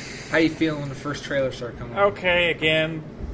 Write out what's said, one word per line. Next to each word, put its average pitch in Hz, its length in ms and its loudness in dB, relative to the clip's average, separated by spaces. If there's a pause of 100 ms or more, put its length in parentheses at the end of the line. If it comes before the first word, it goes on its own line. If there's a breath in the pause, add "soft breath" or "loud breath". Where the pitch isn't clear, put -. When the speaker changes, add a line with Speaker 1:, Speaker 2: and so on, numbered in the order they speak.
(320 loud breath)
Speaker 1:
How 151 80 4
you 160 100 6
feeling 156 320 0
when 143 80 -6
the 131 60 -8
first 143 280 -6
trailer 135 280 0
started 120 280 -8
coming - 180 -8
out? 202 160 4
Speaker 2:
Okay, 175 380 4
again, 156 520 2 (300)